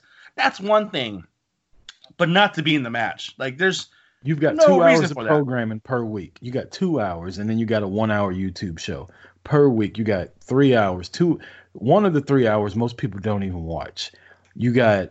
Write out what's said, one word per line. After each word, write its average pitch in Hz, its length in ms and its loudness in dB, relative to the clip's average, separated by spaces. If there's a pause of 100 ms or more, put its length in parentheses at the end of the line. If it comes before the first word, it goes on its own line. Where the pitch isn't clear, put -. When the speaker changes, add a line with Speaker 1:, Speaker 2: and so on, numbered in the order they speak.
(340)
Speaker 1:
that's 262 240 -2
one 208 320 0
thing. 110 320 -6 (920)
But 175 120 0
not 196 260 4
to 160 80 -4
be 151 120 2
in 143 80 0
the 120 80 -8
match. 110 480 -6
Like, 131 180 -8
there's 180 300 -2 (380)
Speaker 2:
You've 147 160 -2
got 151 160 2
Speaker 1:
no 311 100 6
Speaker 2:
two 190 60 8 (120)
Speaker 1:
reason - 20 8
Speaker 2:
hours 165 240 6
of 143 60 -8
Speaker 1:
for 117 80 -6
that. 113 40 0
Speaker 2:
programming 123 520 0
per 123 240 -4
week. 104 360 -10
You 120 100 -12
got 123 200 -6
two 170 300 -2
hours, 90 380 -6
and 104 120 -4
then 110 80 0
you 113 80 0
got 107 160 0
a 98 60 -4
one-hour 101 440 0
YouTube 92 460 -8
show 73 300 -10 (340)
per 147 260 4
week. 110 300 0
You 113 60 -4
got 98 240 -2 (120)
three 131 360 4
hours. 92 320 0
Two, 170 320 -2 (320)
one 170 320 2
of 180 100 2
the 147 60 0
three 139 260 2
hours 104 300 0
most 120 220 -2
people 101 200 -6
don't 101 240 -4
even 90 220 -6
watch. - 480 -10 (420)
You 120 180 0
got, 107 380 2